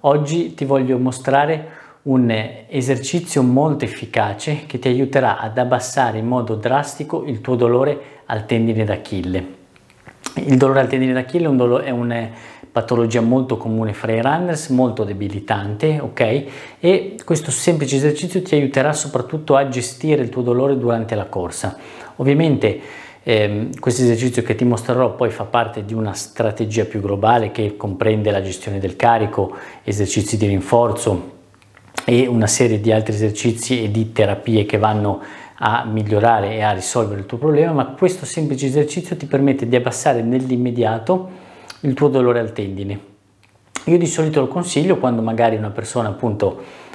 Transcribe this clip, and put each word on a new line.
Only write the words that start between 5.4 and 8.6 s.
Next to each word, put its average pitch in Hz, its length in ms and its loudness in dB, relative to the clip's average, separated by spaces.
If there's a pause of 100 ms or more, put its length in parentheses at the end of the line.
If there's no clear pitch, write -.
ad 110 180 -4
abbassare 123 600 0
in 113 100 -2
modo 123 260 0
drastico 143 720 -4
il 120 160 -6
tuo 127 160 -2
dolore 123 420 2 (280)
al 110 200 -6
tendine 113 380 2